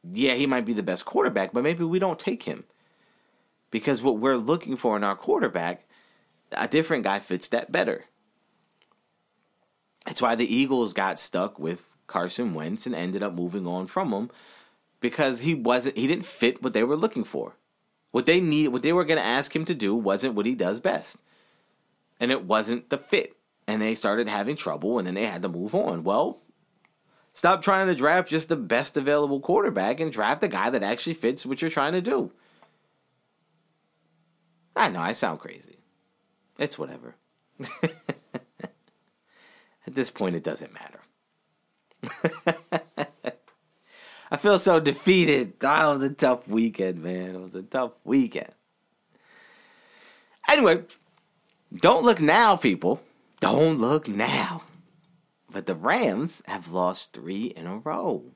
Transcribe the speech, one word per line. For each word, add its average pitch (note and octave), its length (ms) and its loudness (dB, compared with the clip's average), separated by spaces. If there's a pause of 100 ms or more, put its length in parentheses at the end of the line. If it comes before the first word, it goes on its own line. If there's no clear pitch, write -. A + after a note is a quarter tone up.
(120)
yeah, B2+ 220 2
he C3+ 120 2
might B2+ 200 0
be A#2 80 -2
the G#2 100 -2
best F#2 220 -2
quarterback, G2+ 480 0
but B2 100 0
maybe E3 220 0
we F3 140 0
don't F3+ 200 -2
take - 240 -4
him. - 220 -10 (1040)
Because A#2 320 -2
what A#2+ 160 2
we're C3 160 2
looking B2+ 400 -2
for A2 220 0
in G#2 80 0
our G2 100 0
quarterback, F#2 720 -2 (640)
a - 160 -2
different D#3 380 0
guy G2 140 0
fits - 280 -4
that - 240 -2
better. - 320 0 (2000)
It's - 160 -4
why A#2 140 4
the A#2 180 0
Eagles B2+ 380 2
got F#2+ 260 -2
stuck - 400 -2
with E2 380 -8 (120)
Carson F#2 460 -4
Wentz D#2+ 320 -6
and B2+ 80 -6
ended F#2 300 -4
up G2 100 -4
moving F2 320 -6
on F2+ 220 -6
from F#3 240 -4
him, G#2+ 180 -4 (680)
because B2+ 420 -2
he D#3+ 120 0
wasn't, B2 440 0
he B2+ 100 0
didn't F3 180 -2
fit - 380 0
what B2+ 80 -2
they A2 120 2
were C#3 120 0
looking E3 300 -2
for. - 320 -10 (540)
What B2 140 0
they E3+ 140 6
need, D3+ 300 2
what B2 140 -2
they D#3 100 2
were F3+ 100 2
gonna D#3 160 2
ask A#2+ 340 0
him D#3+ 120 -2
to E3+ 100 -2
do G#2 200 0
wasn't G#2+ 380 0
what G#2 120 -2
he B2+ 100 0
does G#2 240 -2
best. - 380 -4 (1040)
And B2 100 0
it B2 140 -2
wasn't A2 440 0
the C#3+ 80 -2
fit. - 380 -2 (320)
And A2 140 -2
they A2 140 0
started G#2+ 340 -2
having G#2 260 -4
trouble, F2 420 -4
and F#2+ 80 -2
then F2+ 100 -4
they G#2 100 -2
had F2+ 160 -6
to F#2+ 80 -4
move F2+ 260 -6
on. F2 300 -2
Well, A#2+ 340 0 (960)
stop F3 280 4
trying F#3+ 260 4
to F3+ 80 4
draft D#3 340 4
just D#3 180 0
the E3 80 2
best A#2+ 400 0
available C#3 460 2
quarterback C#3 580 2
and D#3+ 100 -2
draft A2+ 300 0
the G#3 80 0
guy G#2+ 220 0
that A#2+ 140 0
actually B2 320 -2
fits - 300 -2
what C3+ 160 -6
you're D#3+ 80 -2
trying D#3 240 0
to F#3 80 0
do. A#3+ 300 -2 (2500)
I G3+ 140 4
know, F2+ 140 -2
I F2+ 100 0
sound F#2 280 -2
crazy. - 400 -20 (800)
It's - 220 -6
whatever. C2+ 360 -12 (440)
<laughs> - 220 -10 (2000)
At C3 100 -12
this B2+ 160 -2
point, F2+ 260 -2
it E2 80 -8
doesn't - 280 -8
matter. - 280 -20 (1000)
<laughs> - 1080 -4 (1200)
I D3 60 -2
feel G3+ 200 6
so F3+ 220 6
defeated. D3+ 800 4
That D3+ 260 2
was C#3+ 160 2
a C3+ 80 0
tough C3 380 2
weekend, G2 560 0
man. F#2 320 -8
It F#2 40 -10
was F#2 140 -16
a F#2+ 80 -10
tough B2 300 -4 (120)
weekend. B2 460 0 (2000)
Anyway, F#3+ 360 6 (840)
don't F#3 320 6
look A3+ 160 6
now, F#3 360 6
people. G2 440 0 (400)
Don't D3 380 4
look C#3 300 0
now. A2 560 -2 (880)
But G2 160 -8
the F#2 80 -2
Rams D3+ 720 0
have E2+ 240 -10
lost F2+ 420 -2
three F#2+ 420 -8
in E2+ 120 -12
a F#2+ 100 -8
row. C3+ 460 -4 (120)